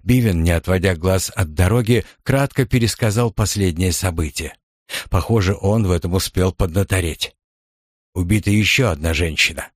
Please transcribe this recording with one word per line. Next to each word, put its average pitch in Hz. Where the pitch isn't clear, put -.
Бивен, 107
не 87
отводя 92
глаз 90
от 78
дороги, 110
кратко 135
пересказал 113
последние 92
события. 82
Похоже, 98
он 104
в 90
этом 87
успел 92
поднатореть. 92
Убита 98
ещё 107
одна 82
женщина. 78